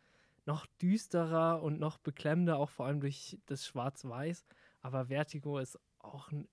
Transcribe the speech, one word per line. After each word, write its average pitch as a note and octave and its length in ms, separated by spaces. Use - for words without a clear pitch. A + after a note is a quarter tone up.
noch D3 200
düsterer E3 800
und D3+ 200
noch D3+ 160
beklemmender, D#3+ 600
auch D3 120
vor - 160
allem C#3+ 160
durch - 360
das C#3 200
Schwarz-Weiß. C3+ 800
Aber C3 260
Vertigo C#3+ 520
ist - 180
auch C3+ 320
ein D3 220